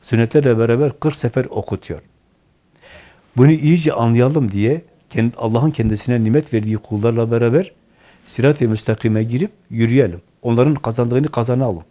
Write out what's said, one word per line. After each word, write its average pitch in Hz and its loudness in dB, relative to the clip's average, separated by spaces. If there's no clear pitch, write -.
Sünnetlerle 117 2
beraber 117 0
kırk 156 -2
sefer 127 -2
okutuyor. - -8
Bunu 135 8
iyice 156 2
anlayalım 117 2
diye 110 -2
kend-, 117 -2
Allah'ın 117 0
kendisine 113 -2
nimet 127 0
verdiği 110 -2
kullarla 113 -2
beraber 117 0
sirat-i 135 0
müstakime 110 -2
girip 127 -4
yürüyelim. 113 0
Onların 123 2
kazandığını 123 -2
kazanalım. 123 -2